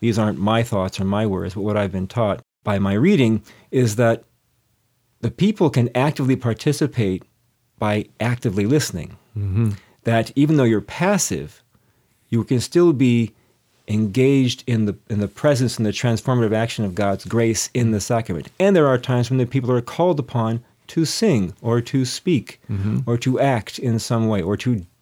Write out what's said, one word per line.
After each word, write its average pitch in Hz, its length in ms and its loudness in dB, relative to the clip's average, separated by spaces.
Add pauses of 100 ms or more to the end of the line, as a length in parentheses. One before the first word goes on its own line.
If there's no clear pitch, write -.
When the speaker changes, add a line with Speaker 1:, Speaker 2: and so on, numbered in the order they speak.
Speaker 1:
these 117 180 0
aren't 107 200 0
my 110 240 2
thoughts 95 360 -4
or 98 60 -2
my 101 220 0
words, 92 280 -4
but 104 80 -8
what 104 140 -2
I've 98 160 -2
been 92 160 -6
taught 107 320 -2 (240)
by 101 140 -2
my 98 160 0
reading, 120 480 2 (280)
is 120 260 0
that 117 280 2 (960)
the 120 100 -2
people 190 400 0
can 123 240 2
actively 131 420 0
participate 117 880 -2 (560)
by 107 280 0 (140)
actively 107 460 -2
listening. 98 500 -2 (200)
Speaker 2:
Mm-hmm. 101 340 -2 (340)
Speaker 1:
That 113 320 2
even 151 200 4
though 135 80 4
you're 110 180 4
passive, 160 800 -4 (680)
you 117 160 0
can 123 160 0
still 170 320 4
be 120 400 2 (560)
engaged 123 800 2
in 110 200 0
the, 101 100 -2 (140)
in 104 100 -2
the 101 80 -2
presence 131 480 0
and 117 100 -2
the 104 40 0
transformative 117 640 0
action 113 300 -2
of 92 100 -4
God's 101 300 -2
grace 113 500 0
in 117 160 2
the 107 100 0
sacrament. 104 480 -4 (100)
And 196 160 4
there 156 120 6
are 131 120 4
times 123 320 -2
when 131 80 0
the 123 80 0
people 123 260 -2
are 123 100 2
called 170 380 0
upon 113 420 -4 (260)
to 165 160 -2
sing 127 580 0
or 117 180 0
to 131 240 -2
speak - 560 -4 (100)
Speaker 2:
Mm-hmm. 107 360 -2
Speaker 1:
or 120 120 0
to 123 220 0
act 127 380 -2
in 113 200 0
some 113 300 0
way 104 140 0
or 98 160 -2
to 113 260 -2 (180)